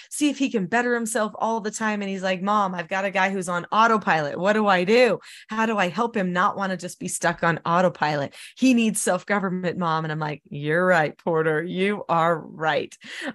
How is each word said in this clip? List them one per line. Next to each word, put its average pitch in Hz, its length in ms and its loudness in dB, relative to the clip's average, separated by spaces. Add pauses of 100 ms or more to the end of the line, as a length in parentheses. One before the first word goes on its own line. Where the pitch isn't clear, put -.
(100)
see 294 180 0
if - 100 -2
he 277 120 0
can 190 160 -2
better 240 260 0
himself 226 440 -2
all 226 240 -2
the 208 100 -6
time. 214 320 -4
And 196 80 -6
he's 190 120 -6
like, 190 200 -2
"Mom, 202 320 0
I've 170 140 -8
got 190 160 -2
a 190 80 -2
guy 190 180 2
who's 185 180 -4
on 175 220 -4
autopilot. 175 680 2
What 202 140 2
do 214 120 2
I 185 160 4
do? 220 380 4 (280)
How 220 160 -2
do 220 140 0
I 180 100 2
help 226 280 -2
him 185 160 0
not 185 240 2
wanna 190 200 -4
just 175 220 -12
be 180 80 -10
stuck 170 380 -2
on 165 200 2
autopilot? 160 720 0 (220)
He 254 180 4
needs 226 260 2
self-government, 185 760 -2
Mom." 160 260 -2
And 156 60 -6
I'm 156 80 -6
like, 151 280 -6
"You're 151 380 -2
right, 170 320 2
Porter. 160 460 0
You 185 460 -2
are 165 320 2
right." - 520 -4 (420)